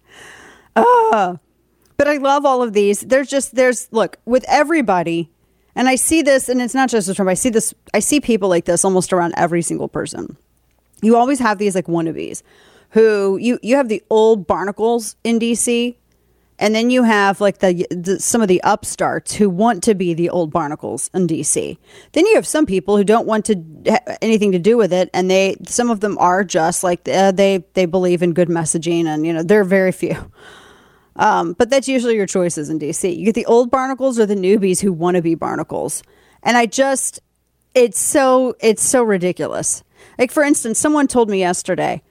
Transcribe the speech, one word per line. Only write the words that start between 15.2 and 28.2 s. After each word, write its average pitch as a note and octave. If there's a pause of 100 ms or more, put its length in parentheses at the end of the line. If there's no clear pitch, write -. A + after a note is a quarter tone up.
in A#3
D A#3
C, A#3+ (640)
and G#3+
then A#3
you B3+
have, G#3
like, G3+
the, F3+
the, F3
some -
of G#3+
the F3+
upstarts E3
who G#3
want F#3
to A3
be F3+
the E3+
old E3
barnacles D3
in F3+
D D#3
C. F2+ (360)
Then E4
you A4
have A#3+
some D4+
people F#3+
who G#3
don't G#3+
want A3
to G3 (240)
ha-, -
anything G#3
to F3+
do G#3
with F#3+
it, F3+
and F#3
they, F#3+ (100)
some A#3+
of A3
them G3
are F#3
just, E3+
like, F3+
uh, F#3+
they, G3
they F#3
believe F3+